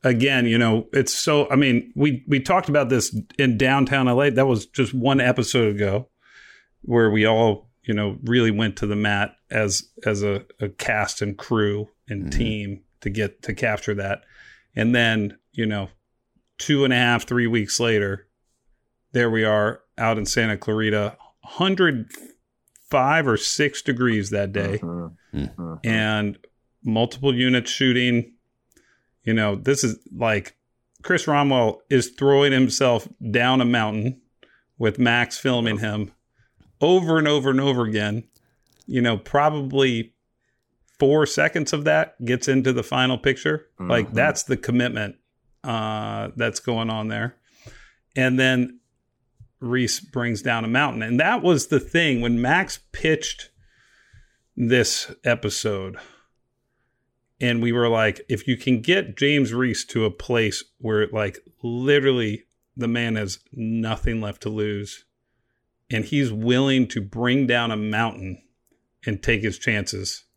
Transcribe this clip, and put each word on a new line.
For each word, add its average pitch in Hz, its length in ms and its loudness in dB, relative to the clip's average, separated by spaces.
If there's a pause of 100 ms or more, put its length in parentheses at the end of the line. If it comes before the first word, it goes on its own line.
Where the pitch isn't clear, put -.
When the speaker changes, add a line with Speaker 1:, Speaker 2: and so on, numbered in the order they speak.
Speaker 1:
again, 127 420 2
you 113 120 2
know, 113 340 2
it's - 220 2
so, 147 360 2
I 135 60 4
mean, 135 400 2
we, 139 320 0
we 139 120 4
talked 180 280 0
about 143 220 2
this 120 240 0 (240)
in 127 200 4
downtown 135 480 2
L 123 160 4
A. 143 80 4
That 131 160 4
was 117 200 0
just - 280 -2
one 135 260 2
episode 123 540 2
ago 101 340 0 (720)
where 117 280 4
we 107 160 4
all, 110 440 2 (120)
you 117 120 -4
know, 104 300 -2
really 117 260 4
went 104 260 0
to - 100 -4
the 104 100 -2
mat 104 380 -2 (160)
as, 107 340 -2 (220)
as 104 160 -2
a, 101 220 -2 (160)
a 104 80 -4
cast 107 540 -4
and 104 160 -6
crew 104 500 -2 (200)
and 98 160 -8
Speaker 2:
Mm-hmm. 73 140 -4
Speaker 1:
team 104 420 -4 (200)
to 101 100 -6
get, 104 320 -6
to - 120 -8
capture 107 400 -2
that. 98 280 -6 (540)
And 113 180 2
then, 110 440 0 (140)
you 113 140 -4
know, 101 220 -4 (680)
two 139 260 0
and 131 80 2
a 123 40 4
half, 120 300 2
three 120 220 0
weeks 113 320 -2
later, 101 480 0 (840)
there 120 180 2
we 110 140 2
are 107 360 0 (180)
out 113 200 0
in 101 80 -4
Santa 110 300 0
Clarita, 107 600 -2 (280)
hundred 175 640 0 (840)
five 143 360 2
or 113 120 2
six - 440 -2
degrees 117 480 0
that 101 220 -2
day. 101 260 -4
Speaker 3:
Mm-hmm. 85 680 -8 (140)
Speaker 2:
Mm. 82 240 -10
Speaker 1:
And 107 560 -2 (460)
multiple 123 500 0
units 127 360 0
shooting. 123 640 0 (880)
You 110 100 -2
know, 107 220 2
this 135 300 0
is 110 140 -2 (160)
like 110 420 -2 (460)
Chris 180 240 -2
Romwell 139 520 2 (100)
is 127 220 2
throwing 139 420 4
himself 127 560 2 (220)
down 123 300 2
a 123 40 2
mountain 113 560 -2 (580)
with 110 200 0
Max 120 400 2
filming 117 400 0
him 107 340 -4 (680)
over 165 360 4
and 151 100 2
over 143 220 2
and 131 100 2
over 131 240 2
again. 107 400 -2 (600)
You 127 140 -2
know, 117 160 2
probably 135 960 0 (840)
four 147 260 4
seconds 151 480 -2
of 147 120 -4
that 156 400 0
gets 123 240 -2
into 131 260 2
the 120 80 -2
final 127 340 -2
picture. 151 520 -2 (100)
Like, 98 280 -2
Speaker 3:
Mm-hmm. 110 100 -8
Speaker 1:
that's 147 260 0
the 127 160 -4
commitment, 117 580 -4 (480)
uh, 107 720 -6
that's 117 240 -4
going 113 300 -4
on 110 180 -6
there. 110 280 -6 (800)
And 127 220 2
then 127 420 2 (800)
Reese 123 400 -2
brings 120 420 -6
down 117 220 -2
a 113 40 -6
mountain. 123 340 0
And 120 180 -2
that 208 220 0
was 170 260 2
the 143 120 2
thing 151 400 0
when 120 220 0
Max 165 380 -2 (100)
pitched - 600 -4 (1080)
this 120 540 0 (140)
episode. 101 720 -4 (1400)
And 120 220 0
we 120 100 0
were 120 160 2
like, 110 400 2
"If - 180 -4
you 123 100 0
can 123 240 0
get 165 360 0
James 143 360 2
Reese 123 340 -2
to 113 180 -2
a 104 60 0
place 113 520 -2 (160)
where, 107 300 0
like, 104 320 -4 (220)
literally 123 840 0 (320)
the 120 120 -4
man 117 280 -2
has 101 240 -6 (120)
nothing 113 680 -4
left 101 220 -8
to 107 60 -6
lose, 104 560 -6 (840)
and 113 140 -2
he's 135 280 0
willing 123 560 2
to 113 120 -6
bring 123 460 0
down 117 240 0
a 110 60 -4
mountain 107 640 -4 (640)
and 104 180 -6
take 110 200 0
his 104 160 -4
chances 98 640 -6 (120)